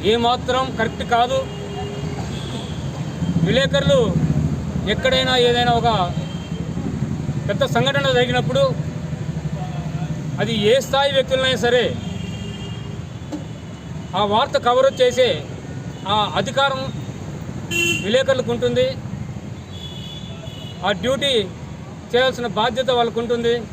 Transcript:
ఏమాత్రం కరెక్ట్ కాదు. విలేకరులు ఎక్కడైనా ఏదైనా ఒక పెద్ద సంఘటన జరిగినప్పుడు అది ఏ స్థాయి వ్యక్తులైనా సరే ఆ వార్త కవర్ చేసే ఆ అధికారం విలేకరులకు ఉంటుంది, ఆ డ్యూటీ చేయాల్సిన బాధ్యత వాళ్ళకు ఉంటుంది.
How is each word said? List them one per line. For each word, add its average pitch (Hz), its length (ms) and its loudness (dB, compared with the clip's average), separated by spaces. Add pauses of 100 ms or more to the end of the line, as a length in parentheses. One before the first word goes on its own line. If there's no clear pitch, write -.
ఏమాత్రం 247 720 2
కరెక్ట్ - 320 -2
కాదు. 247 360 4 (2000)
విలేకరులు 262 680 4 (760)
ఎక్కడైనా 254 460 2
ఏదైనా 240 360 4
ఒక 220 400 2 (1400)
పెద్ద 254 160 2
సంఘటన 269 480 2
జరిగినప్పుడు 247 600 4 (1700)
అది 214 200 0
ఏ 226 200 6
స్థాయి 277 320 2
వ్యక్తులైనా 262 440 2
సరే 226 380 2 (2250)
ఆ 202 80 2
వార్త 240 340 2
కవర్ 254 420 4
చేసే 247 440 4 (640)
ఆ 202 280 2
అధికారం 262 560 0 (1120)
విలేకరులకు 254 460 2
ఉంటుంది, 247 460 2 (1900)
ఆ 202 40 2
డ్యూటీ 233 560 0 (680)
చేయాల్సిన 247 320 2
బాధ్యత 233 440 0
వాళ్ళకు 233 300 2
ఉంటుంది. 233 420 0 (100)